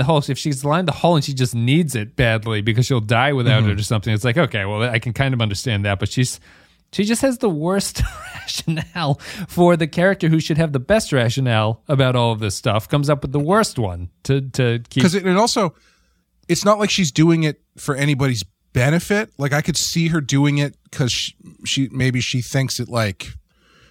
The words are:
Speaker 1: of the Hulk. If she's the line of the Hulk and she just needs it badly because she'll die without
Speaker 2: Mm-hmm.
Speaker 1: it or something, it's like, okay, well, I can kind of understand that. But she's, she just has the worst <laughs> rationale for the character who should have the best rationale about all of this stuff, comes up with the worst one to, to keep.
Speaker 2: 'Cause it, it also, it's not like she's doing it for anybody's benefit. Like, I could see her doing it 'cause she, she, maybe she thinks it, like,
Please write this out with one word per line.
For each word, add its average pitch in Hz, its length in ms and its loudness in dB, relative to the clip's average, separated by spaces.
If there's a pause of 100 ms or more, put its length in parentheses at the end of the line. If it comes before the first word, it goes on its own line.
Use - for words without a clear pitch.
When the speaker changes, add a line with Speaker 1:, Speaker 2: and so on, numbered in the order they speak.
Speaker 1:
of 131 60 0
the 165 60 4
Hulk. 143 180 2
If 127 80 -2
she's 135 240 -4
the 143 60 -2
line 156 120 2
of 185 60 -4
the 156 60 0
Hulk 170 240 2
and 139 80 2
she 143 100 -6
just 127 200 -2
needs 127 400 2
it 110 220 -6
badly 110 460 0
because 113 240 2
she'll 127 140 0
die 117 320 2
without 117 320 4
Speaker 2:
Mm-hmm. 104 80 2
Speaker 1:
it 101 80 -2
or - 20 -4
something, 110 320 -2
it's 104 100 -2
like, 120 140 0
okay, 120 260 0
well, 104 180 -4
I 120 180 0
can 117 120 -4
kind 135 220 0
of 117 80 0
understand 101 420 -2
that. 98 140 0
But 104 100 -2
she's, - 300 -2 (540)
she 202 120 -2
just 226 180 0
has 262 160 0
the 226 120 0
worst 175 500 -2 (200)
<laughs> - 140 -16
rationale - 800 -4 (340)
for 175 280 4
the 160 120 -2
character 180 400 0
who 160 120 4
should 151 160 -2
have 160 160 0
the 160 80 -2
best 208 320 0
rationale 117 760 0
about 131 280 2
all 117 160 2
of 110 60 -4
this 107 160 -2
stuff, 110 340 -2
comes 147 220 0
up 139 120 0
with 135 100 -6
the 143 80 -2
worst 196 380 0
one 87 300 -4 (140)
to, 139 180 0 (100)
to 117 380 0
keep. - 140 0
Speaker 2:
'Cause 180 120 4
it, 190 120 -2
it 185 100 4
also, 214 380 2 (760)
it's 175 160 -2
not 208 140 4
like 208 120 0
she's 170 200 0
doing 165 320 4
it 151 180 -2 (160)
for 143 200 -4
anybody's 135 480 0 (280)
benefit. 170 640 0
Like, 139 160 -2
I 147 100 2
could 160 140 -4
see 165 320 0
her 160 120 0
doing 143 380 0
it 143 180 -2 (160)
'cause 127 200 -2
she, - 220 -6 (320)
she, 135 240 -2
maybe 127 300 0
she 123 200 -2
thinks 131 380 -2
it, 120 100 -8
like, 113 460 -4 (560)